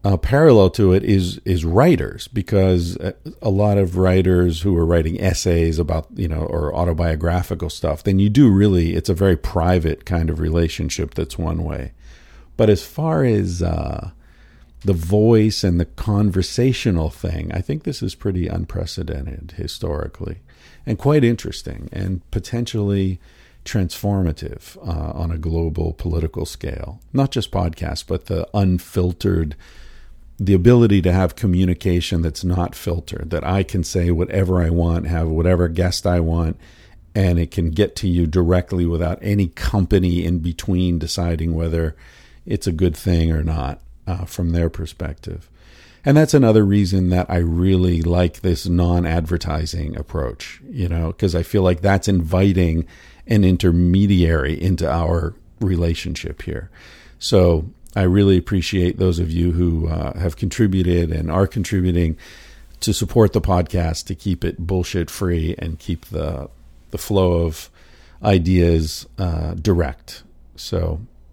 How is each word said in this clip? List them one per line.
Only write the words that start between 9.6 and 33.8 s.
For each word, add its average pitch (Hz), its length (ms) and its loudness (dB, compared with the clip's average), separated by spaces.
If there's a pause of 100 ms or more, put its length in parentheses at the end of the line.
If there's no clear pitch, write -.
kind 82 240 -2
of 78 100 -4
relationship 80 760 -2
that's 80 220 -6
one 82 280 -4
way. 67 260 -8 (640)
But 110 140 4
as 98 160 2
far 156 400 -2
as, 92 360 0
uh, 80 500 -4 (760)
the 101 80 2
voice 104 680 2
and 87 200 2
the 82 40 0
conversational 101 1200 0
thing, 82 440 -8
I 92 60 -4
think - 240 -6
this - 180 -8
is 95 140 -6
pretty 90 320 -4
unprecedented 80 1120 -8
historically - 800 -8 (480)
and 113 120 -4
quite 143 280 2
interesting - 680 -4
and 92 300 -6 (100)
potentially 101 880 -2 (460)
transformative, 95 1120 -4
uh, 78 340 -6
on 82 200 -4
a 82 60 -4
global 82 560 -2
political 80 520 -4
scale. - 560 -10 (100)
Not 135 180 0
just - 220 -4
podcasts, 82 560 -4
but 90 180 -4
the 82 280 -4
unfiltered, 90 1000 0 (840)
the 98 140 2
ability 101 480 6
to 90 100 4
have 92 240 2
communication 90 840 0
that's 82 220 -4
not 90 300 -2
filtered, 85 560 -8
that 80 160 -4
I 95 180 0
can 90 200 -4